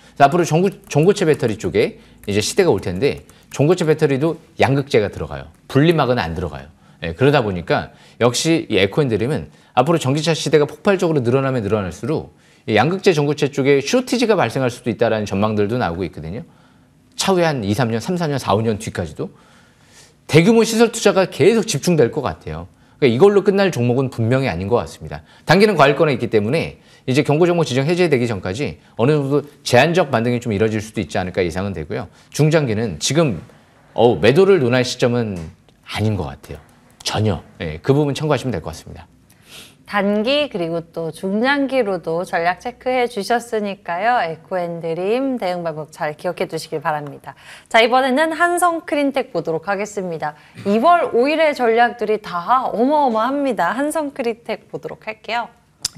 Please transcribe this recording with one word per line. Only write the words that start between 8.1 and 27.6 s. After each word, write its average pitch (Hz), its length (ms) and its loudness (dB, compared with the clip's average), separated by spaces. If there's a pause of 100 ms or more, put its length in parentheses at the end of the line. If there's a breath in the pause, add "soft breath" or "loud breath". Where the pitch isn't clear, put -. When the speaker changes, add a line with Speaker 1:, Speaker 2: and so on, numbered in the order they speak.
Speaker 1:
역시 127 500 2
이 104 80 2
에코앤드림은 107 720 0 (240 soft breath)
앞으로 151 240 4
전기차 151 340 0
시대가 151 320 2
폭발적으로 175 560 0
늘어나면 131 420 0
늘어날수록 98 720 -4 (320 soft breath)
이 110 80 -2
양극재 175 380 4
전고체 147 380 0
쪽에 139 320 2
쇼티지가 247 520 0
발생할 131 360 0
수도 - 180 -8
있다라는 110 380 0
전망들도 104 500 0
나오고 92 280 -4
있거든요. 80 400 -10 (720 soft breath)
차후에 180 280 0
한 139 200 -2
이, 104 100 0
삼 117 160 0
년, 113 100 -2
삼, 180 160 -4
사 170 100 -4
년, 143 120 -2 (180)
오 110 60 0
년 113 160 -2
뒤까지도 95 520 -8 (960 soft breath)
대규모 214 380 6
시설 220 260 2
투자가 190 360 2
계속 214 400 2
집중될 147 460 2
것 147 100 -6
같아요. 85 440 -8 (320 soft breath)
그러니까 123 160 4
이걸로 196 300 6
끝날 196 280 2
종목은 123 380 0
분명히 123 380 0
아닌 92 200 -4
것 117 80 2
같습니다. 78 460 -8 (240 soft breath)
단기는 202 280 6
과열권에 147 400 4
있기 107 140 -4
때문에 110 520 -2 (260 soft breath)
이제 131 160 2
경고 151 240 2
종목 170 180 2